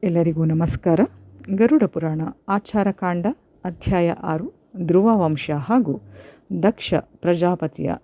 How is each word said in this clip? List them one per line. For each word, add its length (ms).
ಎಲ್ಲರಿಗೂ 420
ನಮಸ್ಕಾರ. 540
ಗರುಡ 280
ಪುರಾಣ, 380
ಆಚಾರಕಾಂಡ, 760
ಅಧ್ಯಾಯ 440
ಆರು, 220
ಧ್ರುವ 260
ವಂಶ 340
ಹಾಗೂ 420
ದಕ್ಷ 360
ಪ್ರಜಾಪತಿಯ 920